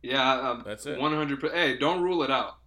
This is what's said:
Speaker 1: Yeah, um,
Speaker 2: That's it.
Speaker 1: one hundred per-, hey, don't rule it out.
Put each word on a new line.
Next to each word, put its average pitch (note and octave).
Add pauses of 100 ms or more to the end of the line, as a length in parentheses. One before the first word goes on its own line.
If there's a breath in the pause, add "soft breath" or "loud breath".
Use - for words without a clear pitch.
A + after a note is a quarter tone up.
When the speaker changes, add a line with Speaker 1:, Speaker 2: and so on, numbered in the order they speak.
Speaker 1:
Yeah, C3
um, A#2+
Speaker 2:
That's G#2+
it. D3
Speaker 1:
one D3+
hundred D3
per-, D3+
hey, D3+
don't E3
rule F3
it C3
out. B2